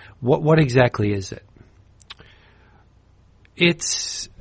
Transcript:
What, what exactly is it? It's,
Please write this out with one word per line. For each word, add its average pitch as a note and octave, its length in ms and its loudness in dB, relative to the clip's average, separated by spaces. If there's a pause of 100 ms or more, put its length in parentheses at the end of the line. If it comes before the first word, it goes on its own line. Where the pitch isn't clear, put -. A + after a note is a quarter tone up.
(200)
What, C3 220 0
what D#3+ 180 4
exactly A#2+ 540 2
is G2 180 -8
it? - 120 -18 (2000)
It's, - 760 -2 (120)